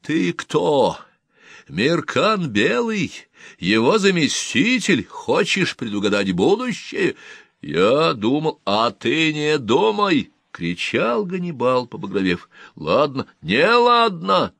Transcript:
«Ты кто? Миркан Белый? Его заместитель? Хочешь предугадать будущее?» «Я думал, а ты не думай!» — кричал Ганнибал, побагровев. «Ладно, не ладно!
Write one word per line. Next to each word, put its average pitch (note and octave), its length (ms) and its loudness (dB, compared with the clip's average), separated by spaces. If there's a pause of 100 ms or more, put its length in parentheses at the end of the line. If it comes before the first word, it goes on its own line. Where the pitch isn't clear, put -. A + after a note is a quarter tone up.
«Ты F3+ 320 -2
кто? C#3+ 640 0 (680)
Миркан E3+ 800 0
Белый? F#3+ 640 0 (480)
Его A2+ 380 2
заместитель? F3+ 1080 0
Хочешь - 680 -2
предугадать G2+ 560 -2
будущее?» G3 840 -2 (460)
«Я A#2 520 2
думал, C3+ 520 -2
а G#2+ 240 0
ты D#3 440 -2
не D3+ 260 0
думай!» — F3 720 2 (200)
кричал G#2+ 760 -2
Ганнибал, C3+ 600 -2
побагровев. F#2+ 640 -4 (260)
«Ладно, B2+ 520 0 (140)
не D#3+ 220 0
ладно! G#3 960 2